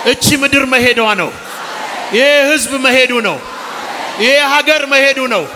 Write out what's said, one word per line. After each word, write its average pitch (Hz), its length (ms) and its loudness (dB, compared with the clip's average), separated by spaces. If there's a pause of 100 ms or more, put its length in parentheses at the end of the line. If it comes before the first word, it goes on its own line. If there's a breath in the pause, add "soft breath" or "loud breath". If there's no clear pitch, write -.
እቺ 240 340 0
ምድር 277 280 2
መሄዷ 240 480 2
ነው። 160 200 -2 (760)
ይሄ 285 340 4
ህዝብ 277 360 0
መሄዱ 247 420 2
ነው። 170 180 -2 (760)
ይሄ 277 300 2
ሀገር 294 380 2
መሄዱ 269 420 2
ነው። 190 280 -2